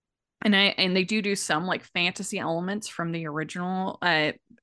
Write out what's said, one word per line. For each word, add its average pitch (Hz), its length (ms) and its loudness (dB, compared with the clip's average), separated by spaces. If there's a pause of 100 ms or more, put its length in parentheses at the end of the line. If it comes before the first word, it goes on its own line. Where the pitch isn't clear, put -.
(420)
and 214 140 4
I, 196 220 6
and 185 180 2
they 190 80 4
do 214 180 0
do 202 140 0
some, 165 300 -2
like, 180 180 -2
fantasy 180 560 -4
elements 175 480 -4
from 165 240 -4
the 165 160 -4
original, 180 720 -4
uh, 156 300 4 (320)